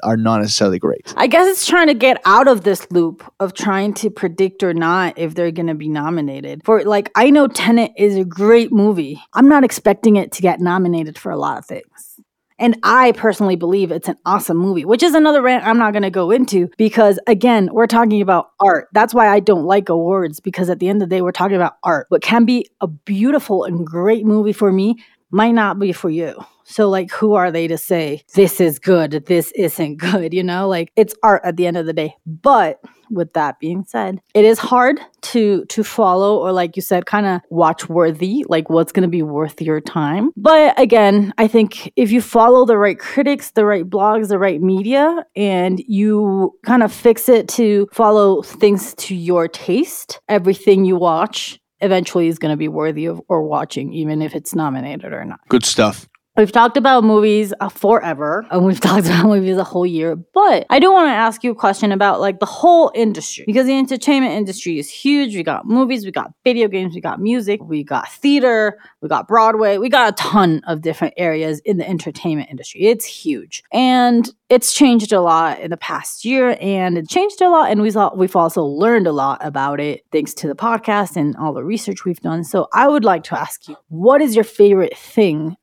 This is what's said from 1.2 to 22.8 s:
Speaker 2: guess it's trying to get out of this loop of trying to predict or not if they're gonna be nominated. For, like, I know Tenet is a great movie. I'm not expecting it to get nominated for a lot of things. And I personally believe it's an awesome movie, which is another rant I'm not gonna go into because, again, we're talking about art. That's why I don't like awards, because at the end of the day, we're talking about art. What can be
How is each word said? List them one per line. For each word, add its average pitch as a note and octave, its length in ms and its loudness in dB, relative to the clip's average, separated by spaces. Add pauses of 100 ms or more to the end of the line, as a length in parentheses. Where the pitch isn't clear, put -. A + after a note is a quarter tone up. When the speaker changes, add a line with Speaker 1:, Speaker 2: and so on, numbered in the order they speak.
Speaker 2:
guess E4 220 4
it's F#4+ 180 -2
trying E4+ 200 2
to D4 80 4
get B3 320 2
out A3+ 220 6
of G#3+ 160 2
this G3 260 -2
loop E3+ 340 -2 (160)
of F#3+ 140 -6
trying G3+ 400 -4
to G#3+ 160 -4
predict F#3+ 520 -4
or F3 120 -2
not E3+ 440 -2
if D#3+ 160 -6
they're E3+ 180 -2
gonna E3 220 -4
be D3+ 140 -10
nominated. D3 760 -6
For, G#3+ 200 2
like, G3+ 300 0
I B3 160 4
know C#4+ 160 6
Tenet A3+ 500 0
is G3+ 200 2
a F#3+ 100 0
great G#3 460 2
movie. F#3+ 500 0 (100)
I'm C4+ 160 4
not C#4+ 160 6
expecting G#3 520 2
it F#3+ 160 -2
to - 100 -10
get F3+ 180 0
nominated F3 580 -2
for F#3+ 140 -10
a D3 60 -6
lot C#3+ 180 -4
of - 80 -16
things. - 460 -18 (460)
And A3+ 280 0
I A#3+ 280 4
personally G3+ 440 0
believe F3 340 -2
it's E3 180 -6
an F3 160 -6
awesome F3 320 -2
movie, F3 280 -2
which A3+ 180 2
is E4 120 2
another D4+ 280 4
rant B3 240 0
I'm A3+ 100 2
not A3 160 2
gonna G3+ 180 -2
go F3+ 200 -2
into G3+ 380 0 (100)
because, G#3+ 480 4
again, A3 460 2
we're A3+ 160 2
talking A3+ 340 2
about F#3 280 0 (100)
art. F#3+ 320 2
That's A3+ 200 2
why A#3 160 4
I G3+ 120 4
don't F#3 240 2
like G3 240 0
awards, E3+ 500 -2
because F3+ 320 -6
at F3 80 -4
the F3+ 100 -2
end G3+ 140 0
of F3+ 60 -4
the F#3 80 -2
day, F#3 40 0
we're F3+ 120 -2
talking G3 240 -2
about F3 260 -2
art. E3+ 280 -2
What D#3+ 120 2
can A#3 220 2
be A#3+ 240 -2 (120)